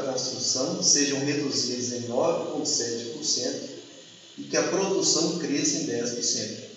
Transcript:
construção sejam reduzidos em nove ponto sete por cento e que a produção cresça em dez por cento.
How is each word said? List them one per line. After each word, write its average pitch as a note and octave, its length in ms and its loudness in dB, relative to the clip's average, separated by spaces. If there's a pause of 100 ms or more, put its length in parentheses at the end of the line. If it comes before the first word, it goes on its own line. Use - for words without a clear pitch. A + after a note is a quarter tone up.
construção C3 800 -2
sejam C#3 380 6
reduzidos B2 720 0
em A#2 160 -4
nove C3+ 420 2
ponto D3 180 -2
sete - 420 -2
por - 140 -8
cento - 440 -2 (680)
e C#3+ 60 -10
que - 140 -4
a - 80 4
produção - 760 2
cresça C#3+ 400 2
em - 80 -2
dez A#2 240 -2
por A#2+ 140 -4
cento. A2 380 -2 (140)